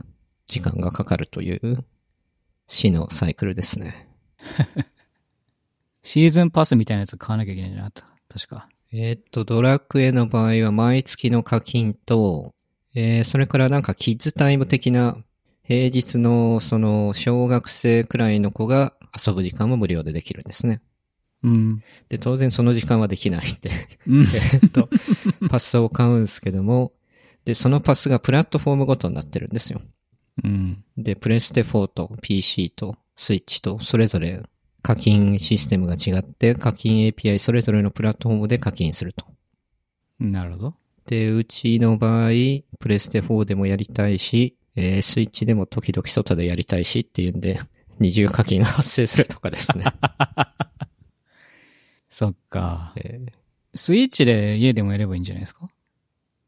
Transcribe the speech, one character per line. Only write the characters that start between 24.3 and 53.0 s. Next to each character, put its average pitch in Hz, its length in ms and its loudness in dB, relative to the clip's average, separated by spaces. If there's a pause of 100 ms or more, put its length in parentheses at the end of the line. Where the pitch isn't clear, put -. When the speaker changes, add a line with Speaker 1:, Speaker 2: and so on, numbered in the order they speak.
Speaker 1:
っ - 20 -18
と、 - 180 2 (600)
パ 127 100 2
ス - 200 0
を 113 100 4
買 120 180 2
う 120 120 4
ん 110 100 2
す - 120 -12
け 98 120 -4
ど 95 100 -2
も、 123 300 0 (520)
で、 117 100 -2
そ - 140 2
の 139 120 4
パ 139 160 2
ス - 120 -2
が 127 120 2
プ - 100 -2
ラ 143 140 4
ッ - 40 -10
ト 147 120 -2
フ 147 100 -2
ォ 139 40 2
ー - 20 2
ム 135 100 2
ご 107 100 2
と - 120 -2
に 90 80 -6
な 76 60 -6
っ - 20 -12
て 73 160 -8
る - 80 -8
ん - 20 -16
で 113 80 -4
す - 140 -8
よ。 - 80 -10 (640)
Speaker 2:
う - 20 -2
ん。 98 380 -4 (120)
Speaker 1:
で、 107 200 -4
プ - 120 -4
レ 113 120 2
ス - 120 -4
テ 117 120 2
フ 104 180 0
ォ - 20 0
ー - 40 -2
と 95 340 -10
ピ 98 160 -2
ー 95 40 -2
シ - 240 -2
ー - 20 -4
と - 280 -12 (200)
ス - 180 -2
イ 92 40 2
ッ - 60 -14
チ - 160 -10
と 95 200 -6
そ - 180 0
れ 110 80 6
ぞ 92 140 -2
れ 90 240 -6 (360)
課 - 140 0
金 101 460 4
シ - 180 0
ス - 80 -6
テ - 100 0
ム 92 120 0
が 87 60 -2
違 92 260 -2
っ - 20 0
て、 - 320 0
課 120 180 -2
金 110 320 2
エ 110 40 4
ー 107 40 0
ピ - 180 -2
ー - 20 2
ア - 20 2
イ 101 60 0
そ - 100 -2
れ 120 100 2
ぞ 113 120 0
れ 104 100 2
の 101 80 0
プ - 120 -6
ラ 110 120 0
ッ - 20 -20
ト - 120 -4
フ 113 80 2
ォ - 20 0
ー - 40 -4
ム 107 60 -2
で 120 100 0
課 101 120 -4
金 80 220 -2
す - 120 -6
る 87 80 -10
と。 - 140 -16 (920)
Speaker 2:
な 98 240 -2
る 85 80 -10
ほ 87 60 -12
ど。 127 160 -8 (320)
Speaker 1:
で、 110 260 0
う 113 100 2
ち 117 380 0
の 113 180 4
場 113 300 2
合、 - 20 2 (480)
プ - 80 -6
レ 104 140 2
ス - 100 -8
テ 110 100 0
フ 110 160 0
ォ 107 60 2
ー - 20 -2
で 98 120 -2
も 98 100 0
や 98 80 0
り 101 140 -4
た 104 200 0
い 98 120 0
し、 120 360 0 (200)
え 95 240 0
ー、 - 20 2
ス - 180 -2
イ 113 40 2
ッ 104 60 -6
チ - 160 -6
で 113 80 4
も 98 120 0
時 - 220 -6
々 - 200 -2
外 101 280 -2
で 85 100 0
や 87 80 -2
り 87 100 -2
た 92 140 -2
い 87 60 0
し - 160 -4
っ - 40 -2
て - 180 -6
い 90 80 0
う 90 60 -4
ん 90 40 -8
で、 95 180 -4 (400)
二 92 140 4
重 101 160 4
課 - 160 2
金 95 160 2
が 110 60 4
発 - 220 0
生 117 200 0
す - 100 -2
る 139 80 4
と - 140 -14
か 90 100 -6
で - 60 -8
す 131 200 0
ね。 - 80 -4 (1080)
Speaker 2:
<laughs> - 1160 -20
そ 107 200 -2
っ 95 60 -4 (140)
か。 85 460 -6
Speaker 1:
え - 320 -14